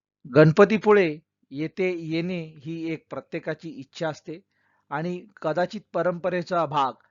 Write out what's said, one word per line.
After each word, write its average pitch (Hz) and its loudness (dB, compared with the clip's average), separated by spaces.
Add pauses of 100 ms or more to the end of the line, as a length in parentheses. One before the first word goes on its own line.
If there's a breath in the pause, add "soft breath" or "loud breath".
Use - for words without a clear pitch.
(360)
गणपतीपुळे 180 6 (320)
येथे 160 -4
येणे 165 -6 (120)
ही 160 -8
एक 156 -12
प्रत्येकाची 156 -10
इच्छा 156 -8
असते 156 -12 (500)
आणि 170 -6 (160)
कदाचित 170 -2 (120)
परंपरेचा 175 -2
भाग 139 0 (180)